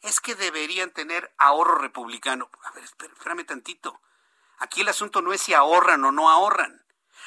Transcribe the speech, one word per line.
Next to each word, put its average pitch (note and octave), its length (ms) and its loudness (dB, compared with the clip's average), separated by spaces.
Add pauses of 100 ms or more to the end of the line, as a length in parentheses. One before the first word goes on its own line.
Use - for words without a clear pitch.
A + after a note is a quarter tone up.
"Es G#3+ 180 -4
que A#3+ 140 -8
deberían F3 560 -6
tener D#3 480 -10
ahorro D#3 380 4
republicano". B2+ 720 -8 (120)
A - 100 -16
ver, - 120 -20
espera, - 300 -20
espérame E3+ 320 -10
tantito. D3 560 -14 (560)
Aquí F#3 240 -6
el G3+ 60 -2
asunto G3+ 340 -4
no F3+ 100 -2
es F#3+ 80 -4
si F#3 140 -2
ahorran D#3 500 4
o C3+ 80 2
no D#3 180 4
ahorran. F#3 540 2 (420)